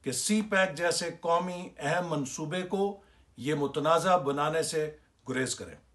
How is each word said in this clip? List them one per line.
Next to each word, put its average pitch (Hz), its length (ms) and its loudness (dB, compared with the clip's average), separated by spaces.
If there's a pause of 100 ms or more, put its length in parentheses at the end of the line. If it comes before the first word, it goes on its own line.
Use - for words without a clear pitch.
کہ 135 100 -2
سی 208 300 2
پیک 190 340 2
جیسے 170 340 0 (100)
قومی 180 480 0 (100)
اہم 165 320 -2
منصوبے 156 520 -4
کو 196 380 -2 (360)
یہ 139 180 -2
متنازع 156 600 4
بنانے 147 460 0
سے 151 340 -2 (320)
گریز 127 260 -2
کریں۔ 82 200 -12 (200)